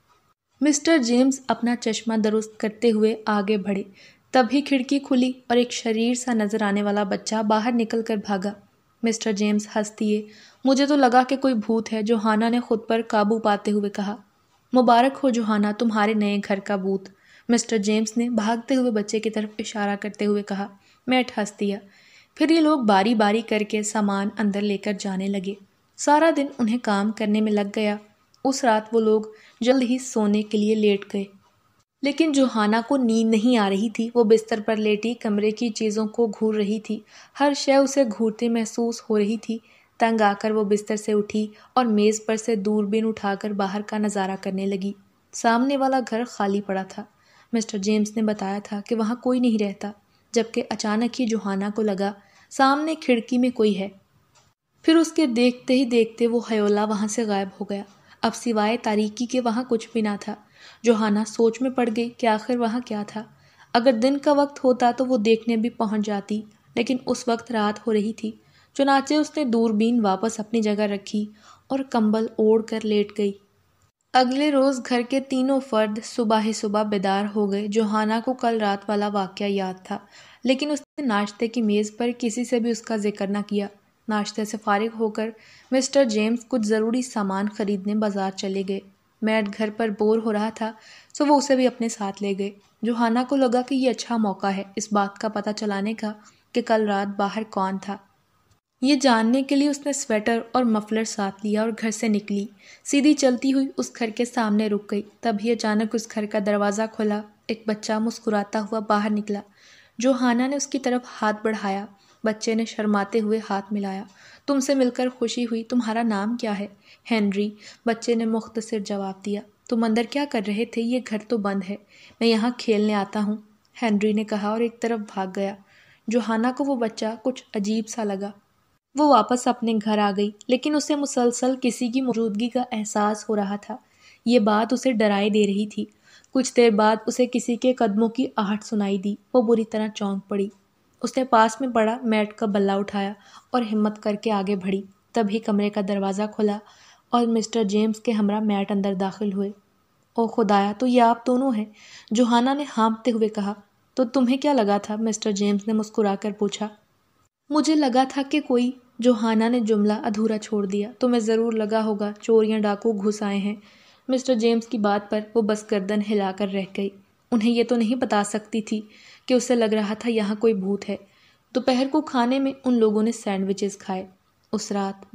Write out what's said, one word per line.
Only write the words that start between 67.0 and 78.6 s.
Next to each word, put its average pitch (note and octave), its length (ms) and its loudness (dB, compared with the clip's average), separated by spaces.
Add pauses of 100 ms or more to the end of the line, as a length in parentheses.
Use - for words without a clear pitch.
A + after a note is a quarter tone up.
उस A#3+ 220 -4
वक्त A#3 220 -2
रात G#3+ 280 0
हो A#3 120 -4
रही G#3+ 220 0
थी। - 280 -10 (340)
चुनाचे C#4 420 2
उसने D4+ 280 0
दूरबीन A3+ 540 2
वापस G#3 400 0
अपनी A3+ 220 -2
जगह G#3 240 0
रखी G#3 440 -4 (420)
और C4+ 120 -2
कंबल A3 460 0 (100)
ओढ़ A3 220 4
कर A3 220 -6
लेट G#3 340 0
गई। G3+ 220 -2 (760)
अगले B3+ 360 2
रोज़ C4+ 320 2
घर A#3+ 200 0
के C4+ 180 -2
तीनों C4 400 0
फर्द A3 420 0
सुबह A3 360 0
ही A3 160 0
सुबह G#3+ 300 -2
बेदार G3+ 420 0
हो G#3 220 0
गए। G3+ 200 -2
जोहाना G#3+ 520 0
को B3+ 140 -2
कल A#3 260 -2
रात G3+ 300 -2